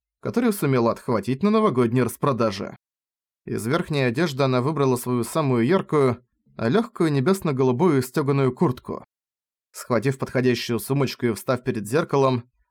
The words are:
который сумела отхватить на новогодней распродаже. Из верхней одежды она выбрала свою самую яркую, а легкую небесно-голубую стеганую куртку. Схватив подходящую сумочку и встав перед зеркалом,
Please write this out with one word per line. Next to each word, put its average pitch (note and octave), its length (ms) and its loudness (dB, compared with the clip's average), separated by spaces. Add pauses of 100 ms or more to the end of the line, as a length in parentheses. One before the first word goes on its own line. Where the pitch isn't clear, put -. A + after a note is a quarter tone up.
(200)
который A#3+ 320 0
сумела C3 400 2
отхватить A#2+ 500 -4
на G3+ 80 4
новогодней B2+ 540 2
распродаже. A2+ 720 -2 (680)
Из G#2+ 200 -6
верхней D3+ 360 -2
одежды C3+ 420 0
она B2+ 160 0
выбрала C#3 340 0
свою A#2+ 300 -2
самую C3 420 0
яркую, C#3+ 580 2 (320)
а A2+ 120 -2
легкую F3 420 0
небесно-голубую C#3 920 2
стеганую C#3 500 0
куртку. - 520 -2 (680)
Схватив C3 460 -2
подходящую A#2+ 600 0
сумочку C3+ 480 -2
и A#2 60 2
встав B2 320 -4
перед G#2+ 220 -4
зеркалом, C3+ 580 0 (260)